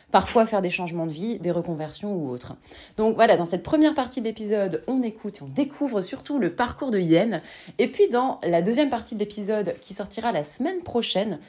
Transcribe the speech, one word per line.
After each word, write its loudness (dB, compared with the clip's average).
parfois 4
faire 0
des 0
changements -4
de -4
vie, -6
des -2
reconversions -4
ou -4
autres. -10
Donc 2
voilà, 6
dans 0
cette -2
première 4
partie -4
de -4
l'épisode, -2
on 0
écoute -8
et -16
on -12
découvre -2
surtout -6
le 0
parcours -2
de 2
Yen. 4
Et 2
puis 4
dans 0
la 2
deuxième 2
partie -6
de -4
l'épisode -2
qui -14
sortira -4
la 0
semaine -4
prochaine, -2